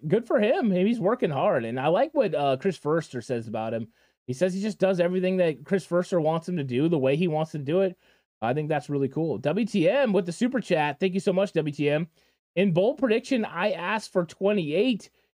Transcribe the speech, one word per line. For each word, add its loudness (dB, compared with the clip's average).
good 0
for 2
him. 2
Maybe 2
he's -2
working 0
hard, 0
and -4
I -2
like 2
what, 0
uh, 2
Chris -2
Foerster -2
says -4
about -4
him. -6
He -6
says 0
he -4
just -6
does 2
everything 0
that 0
Chris -2
Foerster 0
wants 0
him -4
to -2
do, 0
the 2
way 2
he 0
wants -2
to -8
do 0
it. 0
I 0
think -2
that's -2
really 0
cool. -2
W 0
T 2
M 2
with 2
the -6
super 0
chat. -2
Thank 0
you 0
so 0
much, 0
W 0
T 0
M. 0
"In 2
bold 2
prediction, 0
I -2
asked -4
for 0
twenty-eight 0